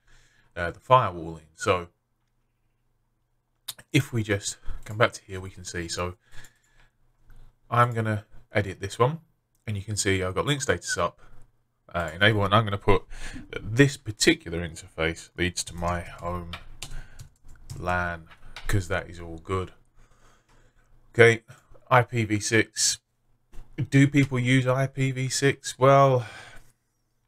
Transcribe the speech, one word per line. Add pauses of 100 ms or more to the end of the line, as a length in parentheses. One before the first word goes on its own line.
(540)
uh,
the
firewalling.
So (2000)
if
we
just (260)
come
back
to
here,
we
can
see.
So (1600)
I'm
gonna (260)
edit
this
one, (480)
and
you
can
see
I've
got
link
status
up, (760)
uh,
enable,
and
I'm
gonna
put (460)
that
this
particular
interface
leads
to
my
home (1200)
lan, (400)
'cause
that
is
all
good. (1400)
Okay, (480)
I
P
v
six. (920)
Do
people
use
I
P
v
six?
Well, (1000)